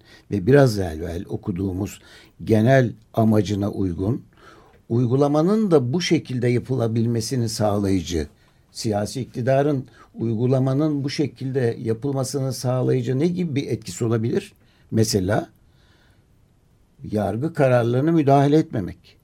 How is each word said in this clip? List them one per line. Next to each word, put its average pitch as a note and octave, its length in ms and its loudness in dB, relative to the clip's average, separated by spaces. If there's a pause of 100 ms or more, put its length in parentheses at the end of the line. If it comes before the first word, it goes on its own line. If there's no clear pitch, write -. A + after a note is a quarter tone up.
(300)
ve G2+ 160 -2
biraz C3 320 4
evvel E2+ 500 -6
okuduğumuz F#2+ 720 -6 (440)
genel A2+ 480 4 (220)
amacına G#2 560 2
uygun, F#2+ 520 -4 (680)
uygulamanın D3 840 2
da C3 220 4
bu F3 80 0
şekilde B2+ 480 0
yapılabilmesini A#2 1000 -2
sağlayıcı, G2 760 0 (460)
siyasi G#2 480 -4
iktidarın C3+ 680 -2 (280)
uygulamanın C3 920 0
bu C#3+ 60 -4
şekilde C3 680 -2
yapılmasını C3 760 -4
sağlayıcı B2+ 640 -2
ne D3+ 80 2
gibi F3 280 -2
bir C#3 120 -2
etkisi - 380 -6
olabilir? A#2 480 -2 (380)
Mesela A2 580 0 (1600)
yargı G#2+ 420 -2
kararlarına B2+ 580 2
müdahale C#3+ 460 4
etmemek A#2 640 -6